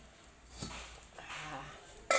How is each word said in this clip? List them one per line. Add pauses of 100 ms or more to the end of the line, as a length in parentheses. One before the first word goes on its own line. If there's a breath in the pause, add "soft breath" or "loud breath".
(1500)
ആ. (560)